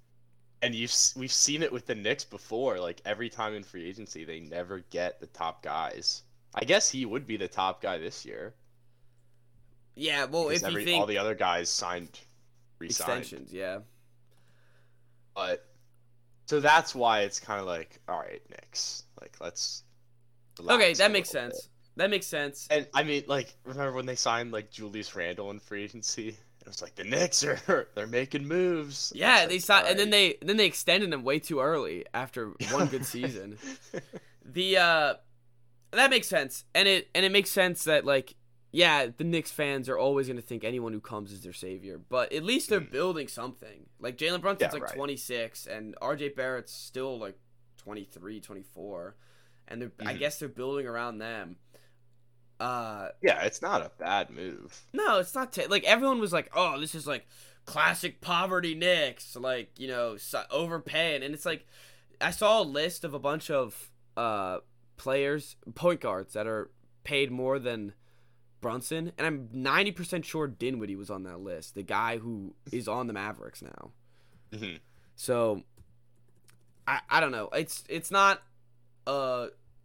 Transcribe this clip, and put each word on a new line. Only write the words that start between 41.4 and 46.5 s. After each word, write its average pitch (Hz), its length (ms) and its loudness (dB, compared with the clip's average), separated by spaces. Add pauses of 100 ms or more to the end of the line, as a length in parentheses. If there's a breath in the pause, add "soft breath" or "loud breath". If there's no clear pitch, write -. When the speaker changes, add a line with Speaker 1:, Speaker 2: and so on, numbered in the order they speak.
Speaker 2:
their 90 100 -14
savior, 95 460 -10 (100)
but 123 240 0
at 156 100 -2
least 247 280 0
they're 196 100 4
Speaker 1:
Mm-hmm. - 120 -10
Speaker 2:
building 156 360 -2
something. 113 640 -12 (100)
Like, 123 160 -8
Jalen 175 240 -2
Brunson's, 196 320 0
Speaker 1:
Yeah, 147 80 -4
Speaker 2:
like, - 40 -8
Speaker 1:
right. - 120 -6
Speaker 2:
twenty-six, 131 720 -6
and 107 340 -10
R 143 160 -2
J 143 140 -4
Barrett's 131 420 -6